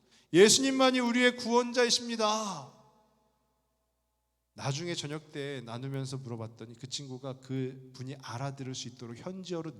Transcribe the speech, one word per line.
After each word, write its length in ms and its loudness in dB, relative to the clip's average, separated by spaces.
예수님만이 680 8
우리의 360 4
구원자이십니다. 1400 0
나중에 400 -4
저녁 360 -8
때 340 -8
나누면서 540 -6
물어봤더니 600 -12
그 100 -16
친구가 520 -10
그 540 -6
분이 260 -10
알아들을 540 -8
수 140 -10
있도록 280 -14
현지어로 640 -10